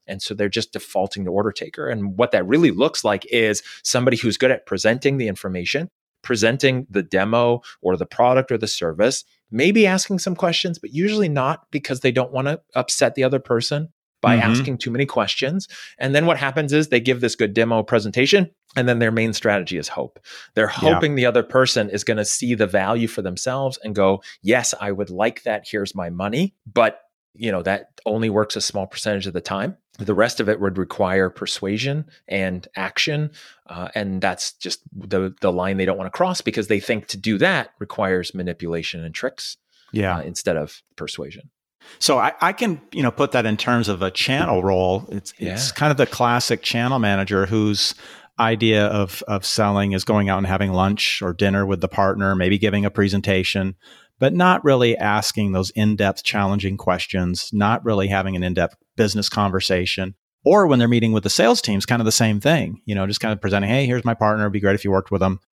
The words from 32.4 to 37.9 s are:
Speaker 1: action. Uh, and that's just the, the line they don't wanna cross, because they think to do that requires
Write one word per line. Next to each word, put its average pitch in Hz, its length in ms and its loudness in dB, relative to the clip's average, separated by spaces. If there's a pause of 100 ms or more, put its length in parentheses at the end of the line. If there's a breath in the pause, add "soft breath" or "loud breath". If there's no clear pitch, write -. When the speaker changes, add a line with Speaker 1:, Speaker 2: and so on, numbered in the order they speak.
Speaker 1:
action. 147 560 -4 (380 loud breath)
Uh, 87 260 -12
and 98 280 -4
that's 92 320 -4
just - 260 -10 (140)
the, 95 480 -4
the 92 100 2
line 92 240 -2
they 95 80 0
don't 95 140 0
wanna 95 120 -8
cross, 180 300 0
because 107 280 -4
they 104 120 2
think 110 280 -4
to 107 100 -8
do 107 200 -2
that 156 400 0
requires 95 560 -2